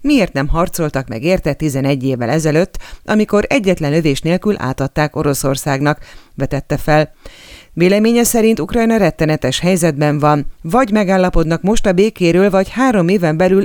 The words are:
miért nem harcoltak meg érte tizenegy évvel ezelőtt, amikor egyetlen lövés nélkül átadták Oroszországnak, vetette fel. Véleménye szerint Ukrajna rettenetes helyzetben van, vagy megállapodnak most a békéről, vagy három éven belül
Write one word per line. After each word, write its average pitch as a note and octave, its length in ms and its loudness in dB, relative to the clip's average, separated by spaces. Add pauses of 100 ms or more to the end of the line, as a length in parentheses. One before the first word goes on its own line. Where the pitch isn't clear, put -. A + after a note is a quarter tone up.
miért C4+ 320 0
nem C#3 140 -2
harcoltak D#3 600 -2
meg A2+ 160 -8
érte F3 300 0
tizenegy C#3 500 -2
évvel B2 260 -2
ezelőtt, D#3 480 0 (280)
amikor G#3 420 0
egyetlen F3+ 440 0
lövés D3 300 0
nélkül F3+ 360 -2
átadták C3+ 580 -4
Oroszországnak, C#3+ 840 -2 (360)
vetette C#3 420 -4
fel. D3+ 340 0 (640)
Véleménye G#3+ 500 2
szerint A3+ 360 2
Ukrajna A3+ 380 0
rettenetes D#3 600 0
helyzetben D3+ 600 0
van, D3 260 2 (160)
vagy G#3 300 0
megállapodnak F#3 720 2
most G#3+ 240 2
a G3 60 2
békéről, F#3 580 2
vagy F#3+ 200 0
három G#3+ 380 0
éven E3+ 300 0
belül F#3 280 2